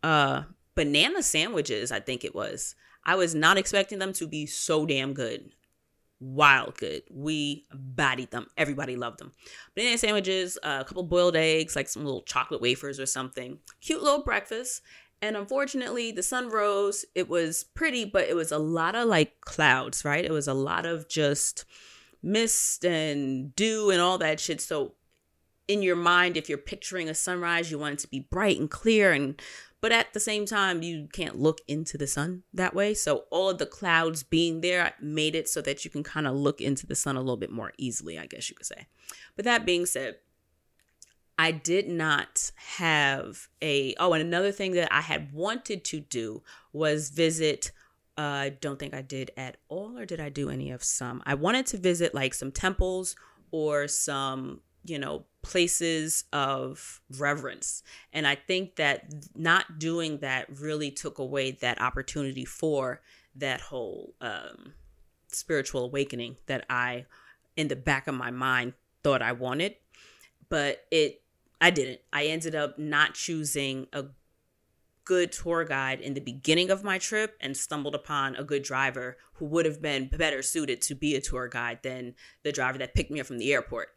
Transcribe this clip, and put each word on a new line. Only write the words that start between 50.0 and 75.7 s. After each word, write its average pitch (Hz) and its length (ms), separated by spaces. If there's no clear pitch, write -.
did 170 140
I 147 100
do 143 180
any 135 220
of 127 120
some? 123 440
I 139 80
wanted 214 320
to - 100
visit, 175 380
like, 135 180
some 135 180
temples 185 680
or 147 360
some, 135 760
you 165 140
know, - 280
places 165 880
of 135 720
reverence. 143 640
And 151 120
I 139 80
think 185 420
that 147 360
not 165 420
doing 160 400
that 131 280
really 151 320
took - 280
away 135 320
that 123 300
opportunity 135 640
for 139 560
that 135 260
whole, - 640
um, - 500
spiritual 135 560
awakening 127 520
that 135 240
I, 123 340
in 156 120
the 135 80
back 135 320
of 139 60
my 123 160
mind, 127 420
thought 135 160
I 117 120
wanted. 131 440
But 143 420
it, 156 320
I 175 100
didn't. 135 300
I 147 140
ended 160 280
up 147 240
not 151 360
choosing 139 800
a 139 140
good 180 280
tour 170 320
guide 135 360